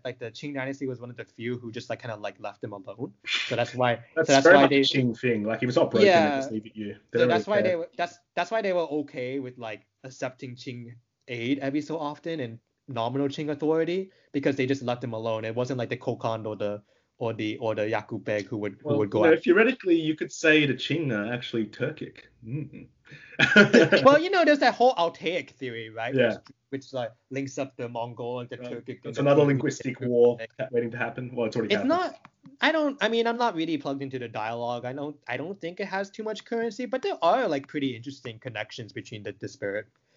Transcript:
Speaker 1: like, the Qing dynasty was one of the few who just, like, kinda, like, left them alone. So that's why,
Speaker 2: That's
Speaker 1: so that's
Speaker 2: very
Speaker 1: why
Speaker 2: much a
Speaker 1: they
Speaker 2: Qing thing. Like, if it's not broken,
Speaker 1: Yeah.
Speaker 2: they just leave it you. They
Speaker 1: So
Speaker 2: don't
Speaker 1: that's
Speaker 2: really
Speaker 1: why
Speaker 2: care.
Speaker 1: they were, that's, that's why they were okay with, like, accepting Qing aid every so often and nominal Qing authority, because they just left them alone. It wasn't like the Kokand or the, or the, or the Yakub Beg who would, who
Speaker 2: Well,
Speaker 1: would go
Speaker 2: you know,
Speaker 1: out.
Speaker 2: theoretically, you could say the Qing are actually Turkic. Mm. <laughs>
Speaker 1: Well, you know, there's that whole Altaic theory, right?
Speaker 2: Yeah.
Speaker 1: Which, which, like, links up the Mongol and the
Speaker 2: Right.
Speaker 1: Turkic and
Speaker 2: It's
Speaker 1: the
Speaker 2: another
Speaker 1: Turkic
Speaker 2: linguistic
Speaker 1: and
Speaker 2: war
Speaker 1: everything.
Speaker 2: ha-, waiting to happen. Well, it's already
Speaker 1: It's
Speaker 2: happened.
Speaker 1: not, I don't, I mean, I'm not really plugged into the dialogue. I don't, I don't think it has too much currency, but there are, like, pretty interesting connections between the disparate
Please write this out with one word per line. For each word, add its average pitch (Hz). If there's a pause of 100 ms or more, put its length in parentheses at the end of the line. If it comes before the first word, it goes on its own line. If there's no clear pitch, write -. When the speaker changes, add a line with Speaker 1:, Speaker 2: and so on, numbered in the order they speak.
Speaker 1:
like, 123
the 117
Qing 143
dynasty 135
was 120
one 120
of 120
the 113
few 120
who 120
just, 120
like, 117
kinda, 113
like, 104
left 104
them 110
alone. 101 (380)
So 127
that's 123
why, 123 (160)
Speaker 2:
That's 160
Speaker 1:
so 143
that's 135
Speaker 2:
very 151
Speaker 1:
why 139
Speaker 2:
much 139
a 139
Speaker 1:
they 139
Speaker 2:
Qing 127
thing. 113
Like, 110
if 127
it's 123
not 160
broken, 196
Speaker 1:
Yeah. 165
Speaker 2:
they 143
just 135
leave 110
it -
you. 101 (160)
They -
Speaker 1:
So 123
Speaker 2:
don't -
Speaker 1:
that's 196
Speaker 2:
really 208
Speaker 1:
why 202
Speaker 2:
care. 185
Speaker 1:
they 180
were, 170
that's, 170 (160)
that's 175
why 226
they 202
were 175 (140)
okay 135
with, 123
like, 110 (200)
accepting 127
Qing 120 (340)
aid 123
every 139
so 156
often 156
and 117 (280)
nominal 123
Qing 147
authority, 160 (200)
because 143
they 131
just 135
left 123
them 123
alone. 113
It 113
wasn't 127
like 113
the 120
Kokand 113
or 107
the, 104 (360)
or 113
the, 107
or 110
the 107
Yakub 110
Beg 107
who 113
would, 104
who -
Speaker 2:
Well, 143
Speaker 1:
would 104
go 131
Speaker 2:
you 160
know, 165
Speaker 1:
out. 165
Speaker 2:
theoretically, 196
you 156
could 170
say 156
the 131
Qing 143
are 107
actually 123
Turkic. - (280)
Mm. 139 (520)
<laughs> 202
Speaker 1:
Well, 285
you 349
know, 359
there's 294
that 254
whole 247
Altaic 170
theory, 117
right? 113
Speaker 2:
Yeah. 123
Speaker 1:
Which, 104 (320)
which, 135
like, 123 (180)
links 135
up 135
the 120
Mongol 120
and 120
the 123
Speaker 2:
Right. 123
Speaker 1:
Turkic 120
and -
Speaker 2:
It's 117
Speaker 1:
the 135
Speaker 2:
another 143
Speaker 1:
Turkic 143
Speaker 2:
linguistic 131
Speaker 1:
and 123
Speaker 2:
war 120
Speaker 1:
everything. 113
Speaker 2:
ha-, 127
waiting 120
to 120
happen. 120
Well, 120
it's 113
already 110
Speaker 1:
It's 202
Speaker 2:
happened. 262
Speaker 1:
not, 339 (420)
I 277
don't, 302
I 214
mean, 233
I'm 233
not 233
really 160
plugged 139
into 131
the 120
dialogue. 117
I 127
don't, 147 (120)
I 120
don't 175
think 175
it 202
has 196
too 220
much 214
currency, 233
but -
there 403
are, 214
like, 139
pretty 135
interesting 120
connections 110
between 107
the 104
disparate 101 (300)